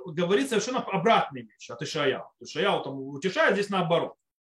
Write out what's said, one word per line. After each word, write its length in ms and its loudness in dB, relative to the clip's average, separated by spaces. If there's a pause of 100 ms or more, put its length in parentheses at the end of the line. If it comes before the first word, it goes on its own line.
говорит 440 2
совершенно 300 0
обратные 640 2
вещи 280 -18
от 100 -12
Ишаяу. 580 -2
Ишаяу 440 0
там 160 -8
утешает, 540 0
здесь 160 0
наоборот. 460 0 (340)